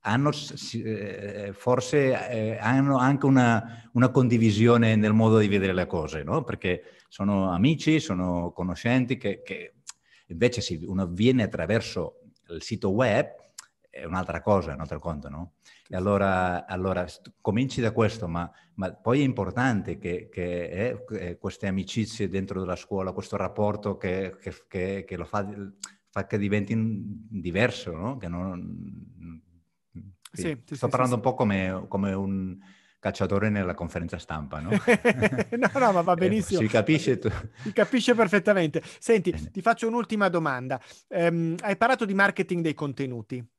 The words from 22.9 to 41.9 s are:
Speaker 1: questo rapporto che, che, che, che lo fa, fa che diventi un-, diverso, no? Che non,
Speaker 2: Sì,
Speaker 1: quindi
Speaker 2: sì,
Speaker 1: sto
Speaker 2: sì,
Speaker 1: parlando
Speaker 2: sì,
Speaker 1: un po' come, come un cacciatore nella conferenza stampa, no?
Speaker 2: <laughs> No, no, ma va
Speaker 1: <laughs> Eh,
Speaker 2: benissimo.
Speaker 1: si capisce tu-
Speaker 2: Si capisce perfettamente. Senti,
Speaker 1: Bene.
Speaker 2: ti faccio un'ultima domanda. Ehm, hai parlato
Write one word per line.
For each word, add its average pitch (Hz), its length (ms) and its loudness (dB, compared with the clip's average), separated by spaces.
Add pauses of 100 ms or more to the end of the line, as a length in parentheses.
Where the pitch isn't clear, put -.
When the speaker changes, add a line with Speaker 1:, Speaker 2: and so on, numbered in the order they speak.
Speaker 1:
questo 98 260 -8
rapporto 104 600 -2
che, 92 420 -4
che, 87 140 -10 (140)
che, 95 400 -6
che 95 100 -10
lo 85 80 -8
fa, 104 220 -4 (640)
fa - 180 -6
che 113 100 -2
diventi 101 360 0
un-, 110 560 -4
diverso, 92 640 -2
no? 104 260 -6
Che 92 100 -10
non, 87 1120 -10 (880)
Speaker 2:
Sì, 170 100 -12
Speaker 1:
quindi 156 240 -6
Speaker 2:
sì, 151 100 -12
Speaker 1:
sto 127 120 -4
Speaker 2:
sì, - 40 0
Speaker 1:
parlando 127 240 2
Speaker 2:
sì, 107 60 -2
Speaker 1:
un 131 100 2
po' - 60 -2
come, 95 500 0
come 98 260 -2
un 95 440 -4 (420)
cacciatore 98 500 0
nella 95 240 0
conferenza 85 440 -6
stampa, 78 420 -10
no? 80 120 -6
Speaker 2:
<laughs> 214 840 2
No, 240 140 2 (100)
no, 240 140 4
ma 175 80 4
va 175 140 4
Speaker 1:
<laughs> - 0 -
Eh, - 20 -6
Speaker 2:
benissimo. 185 440 0
Speaker 1:
si 110 60 2
capisce 127 520 2
tu- 110 100 -2 (340)
Speaker 2:
Si 214 80 -6
capisce 240 440 2
perfettamente. 190 680 2 (180)
Senti, 190 320 2
Speaker 1:
Bene. 156 200 -8
Speaker 2:
ti 196 100 -8
faccio 226 260 2
un'ultima 220 400 0
domanda. 135 540 -2 (280)
Ehm, 165 520 0
hai 196 160 -2
parlato 240 280 2